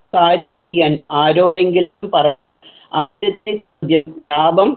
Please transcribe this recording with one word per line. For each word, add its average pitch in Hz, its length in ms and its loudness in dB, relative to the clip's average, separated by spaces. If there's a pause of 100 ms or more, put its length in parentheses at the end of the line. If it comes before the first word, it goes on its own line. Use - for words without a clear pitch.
(140)
കാര്യം 175 300 2 (300)
ചെയ്യാൻ 156 180 2 (180)
ആരോടെങ്കിലും 175 1000 0
പറ-, 147 280 0 (540)
ആദ്യത്തെ 202 640 -6
ചോദ്യം, 156 480 -4 (280)
ലാഭം 170 440 2